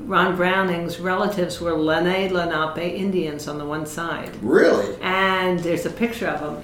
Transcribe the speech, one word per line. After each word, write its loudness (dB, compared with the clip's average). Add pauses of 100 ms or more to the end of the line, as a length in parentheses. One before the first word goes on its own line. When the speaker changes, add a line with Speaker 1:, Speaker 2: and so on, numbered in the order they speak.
Speaker 1:
Ron 2
Browning's 0
relatives -2
were -2
Lenni 2
Lenape -2 (180)
Indians -2
on -6
the -8
one -4
side. -6 (100)
Speaker 2:
Really? 4
Speaker 1:
And 2
there's 0
a -2
picture -2
of -2
them -8